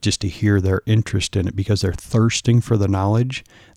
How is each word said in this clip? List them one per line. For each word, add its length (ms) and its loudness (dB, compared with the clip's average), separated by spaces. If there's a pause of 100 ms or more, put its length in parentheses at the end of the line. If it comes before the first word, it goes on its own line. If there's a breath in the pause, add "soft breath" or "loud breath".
just 180 -2
to 80 -4
hear 320 2
their 240 0
interest 520 0
in 120 0
it 80 -6
because 240 -2
they're 140 -2
thirsting 680 0
for 160 0
the 120 0
knowledge. 540 0 (340 loud breath)